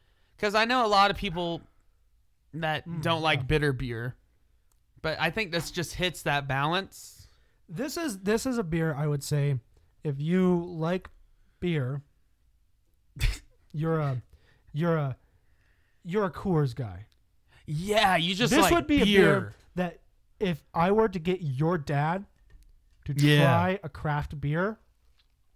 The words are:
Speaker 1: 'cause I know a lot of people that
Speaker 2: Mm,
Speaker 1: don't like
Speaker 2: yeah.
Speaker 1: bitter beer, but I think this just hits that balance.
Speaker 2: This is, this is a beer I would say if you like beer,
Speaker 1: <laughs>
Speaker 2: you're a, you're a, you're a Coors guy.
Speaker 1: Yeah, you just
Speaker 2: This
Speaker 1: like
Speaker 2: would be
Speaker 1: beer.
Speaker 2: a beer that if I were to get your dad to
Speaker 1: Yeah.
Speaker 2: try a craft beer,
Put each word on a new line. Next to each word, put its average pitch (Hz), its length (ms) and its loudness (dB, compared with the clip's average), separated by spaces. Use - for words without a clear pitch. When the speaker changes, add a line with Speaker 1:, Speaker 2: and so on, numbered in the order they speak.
Speaker 1:
'cause 208 200 -2
I 220 80 4
know 247 200 2
a 214 40 2
lot 202 240 6
of - 40 -4
people 170 460 -4
that 156 340 -4
Speaker 2:
Mm, 156 140 -8
Speaker 1:
don't 165 200 0
like 156 160 2
Speaker 2:
yeah. 135 60 -4
Speaker 1:
bitter 147 280 0
beer, 123 440 -6
but 156 200 -4
I 165 100 0
think 185 220 -6
this 170 180 -4
just - 240 -6
hits 175 300 -4
that 143 240 -2
balance. 156 680 -4
Speaker 2:
This 254 240 -6
is, 302 220 -6
this 208 280 -2
is 247 120 -2
a 220 60 -2
beer 160 280 -2
I 143 140 -4
would 147 160 -2
say 143 380 0
if 143 180 -4
you 180 440 2
like 175 440 -4
beer, 143 420 -2
Speaker 1:
<laughs> - 560 -4
Speaker 2:
you're 160 280 0
a, 135 200 -2
you're 165 240 0
a, 139 200 -4
you're 196 220 -2
a 180 80 -2
Coors 151 420 0
guy. 101 320 -10
Speaker 1:
Yeah, 190 500 2
you 170 180 0
just 214 160 2
Speaker 2:
This 302 120 6
Speaker 1:
like 320 120 6
Speaker 2:
would 320 140 0
be 285 160 4
Speaker 1:
beer. 190 320 6
Speaker 2:
a - 60 0
beer 104 120 -12
that 175 240 -4
if 180 240 -2
I 170 160 4
were 220 200 4
to 185 100 -6
get 180 220 -2
your 156 360 0
dad 156 480 -2
to 147 100 -6
Speaker 1:
Yeah. 143 300 6
Speaker 2:
try 180 400 2
a 151 40 -10
craft 147 520 -4
beer, 170 400 -2